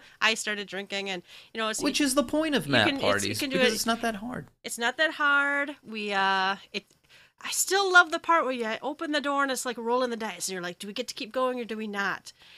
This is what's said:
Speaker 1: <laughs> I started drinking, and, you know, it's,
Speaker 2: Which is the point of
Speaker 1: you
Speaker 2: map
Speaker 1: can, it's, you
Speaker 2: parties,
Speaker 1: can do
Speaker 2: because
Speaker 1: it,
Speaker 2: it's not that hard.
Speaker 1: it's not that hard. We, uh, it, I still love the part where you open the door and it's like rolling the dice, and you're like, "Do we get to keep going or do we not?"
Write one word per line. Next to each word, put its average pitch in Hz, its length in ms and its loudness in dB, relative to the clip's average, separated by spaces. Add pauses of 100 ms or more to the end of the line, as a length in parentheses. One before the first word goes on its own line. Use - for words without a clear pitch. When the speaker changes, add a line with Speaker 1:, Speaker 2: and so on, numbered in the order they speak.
Speaker 1:
<laughs> - 140 -20
I 220 100 4
started 208 340 -4
drinking, 196 440 -6
and, 180 120 -4 (300)
you 226 80 -6
know, 220 80 0
it's, 220 140 -4
Speaker 2:
Which 285 180 0
is 269 140 2
the 285 80 4
point 302 320 0
of 196 100 0
Speaker 1:
you 139 80 -2
Speaker 2:
map 113 140 6
Speaker 1:
can, - 80 2
it's, - 100 -4
you 101 60 4
Speaker 2:
parties, 101 300 0
Speaker 1:
can - 100 -4
do - 80 0
Speaker 2:
because 247 140 4
Speaker 1:
it, 214 40 -2
Speaker 2:
it's - 100 -2
not 226 140 0
that 233 140 -2
hard. 196 320 -8 (160)
Speaker 1:
it's - 160 -10
not 233 180 0
that 320 160 2
hard. 285 640 2 (100)
We, 208 280 -4
uh, 196 420 2 (160)
it, 208 120 -8 (580)
I - 80 -8
still 381 420 2
love 349 200 8
the 339 60 -2
part 330 280 4
where 262 80 -2
you 233 120 -4 (140)
open 294 320 -4
the 294 80 2
door 277 220 2
and 269 100 0
it's 247 140 -4
like 240 100 -4
rolling 240 320 0
the 233 80 -4
dice, 202 320 -6
and 190 60 -6
you're 180 80 -6
like, 175 160 -8
"Do 202 80 -12
we 202 80 -10
get - 140 -6
to - 60 -10
keep 214 160 -10
going 254 300 0
or 240 60 -6
do 220 100 -6
we 220 100 -6
not?" 202 460 -4 (260)